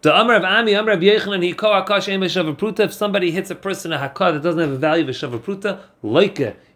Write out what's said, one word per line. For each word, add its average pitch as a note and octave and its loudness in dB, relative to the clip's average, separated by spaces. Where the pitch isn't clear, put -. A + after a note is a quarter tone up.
The D3+ 4
Amar A#3 4
of F3+ 2
Ami, G#3 2
Amar G#3+ 2
of F3 0
Yechanan, G3 2
he F3 -2
ko G#3+ -2
Akash G3 0
Ein F#3+ -2
Shava E3 -2
Pruta. G#3 0
If D#3+ -4
somebody F#3+ 0
hits F#3 -4
a E3 -8
person F3 -8
a D#3 -2
Hakah D#3 -2
that C#3+ -4
doesn't E3+ 0
have D#3+ 0
a C3 -4
value D#3 2
of C3 -4
a - -4
Shava A#2+ -6
Pruta, G3 -6
Loike, C3+ 0